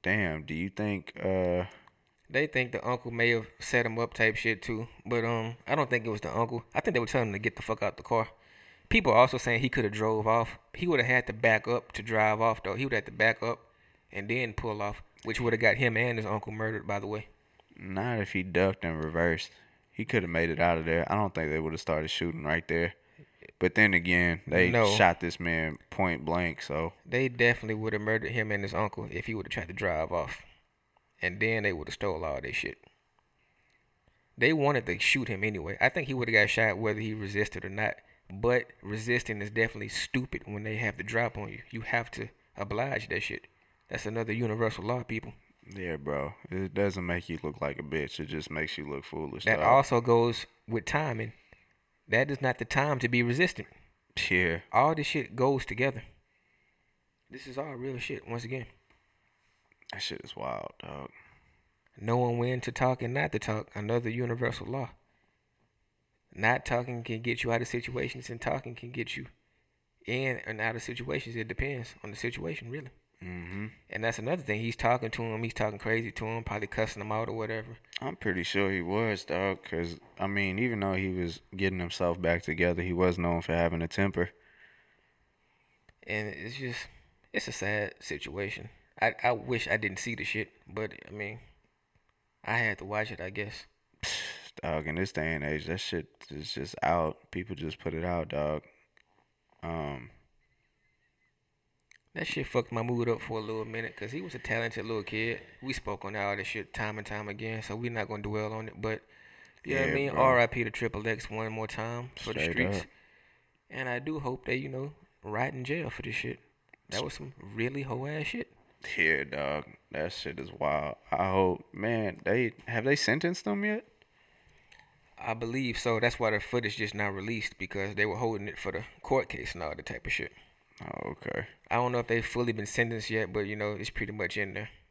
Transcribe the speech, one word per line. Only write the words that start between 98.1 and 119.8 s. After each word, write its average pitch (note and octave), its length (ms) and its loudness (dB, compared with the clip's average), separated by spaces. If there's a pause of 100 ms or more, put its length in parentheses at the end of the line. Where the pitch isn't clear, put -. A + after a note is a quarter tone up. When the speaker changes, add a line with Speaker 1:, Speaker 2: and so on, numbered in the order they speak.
Speaker 1:
dog. D2+ 340 -2 (1000)
Um, C#2+ 480 -6 (2000)
Speaker 2:
That D#3+ 140 -4
shit - 200 -4
fucked - 240 0
my A#2 100 -2
mood A#2 280 0
up A2+ 120 0
for A2+ 180 -4
a - 20 -4
little A2 240 -6
minute, A2+ 320 -6
'cause G#2 160 -8
he D#3+ 80 -6
was F3 140 -10
a - 40 -8
talented A2+ 460 -2
little A2 180 -4
kid. A2+ 380 -4 (200)
We C3 120 -6
spoke - 320 -6
on G2 100 -6
all G2+ 220 0
this F#2+ 100 -6
shit - 260 -8
time G#2+ 240 -4
and G#2 80 -8
time G#2 220 -6
again, A2 340 -6
so G2+ 140 -6
we're A#2 160 -4
not A2 160 -2
gonna G#2 160 -6
dwell G#2+ 300 -2
on A2 160 -8
it, - 120 -12
but, A2 200 -2 (640)
you - 100 -2
know C3+ 60 2
what C3+ 60 4
I - 20 2
Speaker 1:
Yeah, - 60 2
Speaker 2:
mean? C#3 180 0
Speaker 1:
bro. - 100 4
Speaker 2:
R B2+ 160 8
I A#2 80 8
P A#2+ 160 -2
to A2 80 -2
Triple A2 340 -4
X A2+ 240 -2
one A2 220 -4
more A2 160 -4
time A#2+ 480 -6
for - 180 -8
the C#2 60 -4
Speaker 1:
Straight E2 140 0
Speaker 2:
streets. F#2+ 300 2
Speaker 1:
up. - 40 -10 (800)
Speaker 2:
And C3 200 -6
I B2 100 -2
do D3+ 200 -6
hope B2+ 260 -6
they, B2+ 100 0
you C3+ 140 -4
know, C3+ 240 -6 (300)
rot A2 300 -2
in B2+ 120 -6
jail D3 240 -4
for - 140 -10
this - 120 -6
shit. - 240 -6 (480)
That - 160 -2
was - 120 -4
some C#3 220 -12
really A#2 440 -2
hoe C3 240 -4
ass D3+ 220 -4
shit. - 220 -6 (460)
Speaker 1:
Yeah, D#2+ 300 4
dog. C#2+ 400 -2 (260)